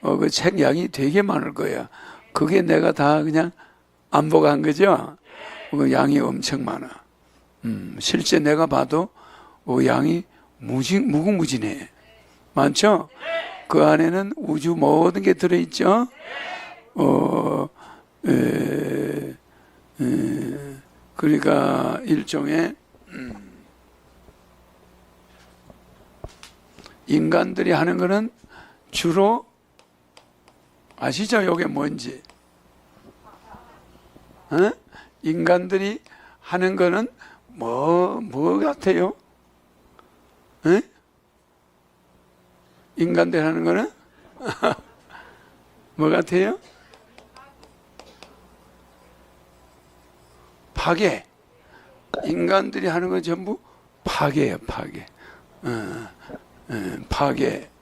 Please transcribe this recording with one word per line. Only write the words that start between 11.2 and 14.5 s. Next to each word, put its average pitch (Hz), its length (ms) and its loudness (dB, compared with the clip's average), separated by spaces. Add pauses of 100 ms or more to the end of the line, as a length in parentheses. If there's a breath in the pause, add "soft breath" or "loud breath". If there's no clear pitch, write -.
많죠? 147 560 2 (600 loud breath)
그 151 140 6
안에는 165 520 2
우주 160 400 -2